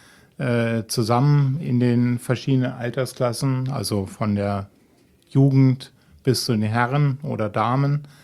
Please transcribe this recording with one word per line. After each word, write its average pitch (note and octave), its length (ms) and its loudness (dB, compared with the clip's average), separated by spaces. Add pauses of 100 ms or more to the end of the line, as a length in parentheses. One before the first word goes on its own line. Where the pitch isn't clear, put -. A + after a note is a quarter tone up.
(380)
äh, A#2 500 -2
zusammen C3+ 720 2
in C3+ 200 0
den A#2+ 400 2
verschiedenen C3 540 -2
Altersklassen, B2+ 1000 -4
also G#2 340 -4
von G#2 300 -4
der G2+ 340 -4 (600)
Jugend C3+ 640 4 (320)
bis A#2+ 220 0
zu C3 60 -2
den G#2+ 100 0
Herren B2 600 0
oder G#2+ 260 -4
Damen, C3+ 540 0 (200)